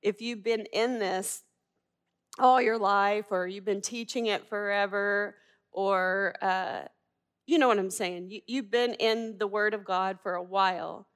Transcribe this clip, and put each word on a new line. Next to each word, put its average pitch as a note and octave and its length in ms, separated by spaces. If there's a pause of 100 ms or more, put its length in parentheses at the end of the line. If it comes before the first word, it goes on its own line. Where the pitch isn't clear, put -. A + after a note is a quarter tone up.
If G#3 180
you've A#3 220
been A3 300
in A#3+ 260
this F#3+ 460 (920)
all B3+ 240
your A3+ 160
life, G3+ 520
or F3+ 160
you've G3 180
been G3+ 180
teaching A#3 440
it G#3 220
forever, G3+ 880 (340)
or, F#3+ 720
uh, F#3 400 (680)
you D#4+ 120
know C4 100
what G#3+ 100
I'm F#3+ 120
saying, F3+ 400
you, - 160
you've A#3 240
been A#3+ 240
in A3 440
the G#3+ 80
Word G#3 280
of G3+ 100
God F#3+ 380
for F3+ 120
a F3+ 80
while F#3 720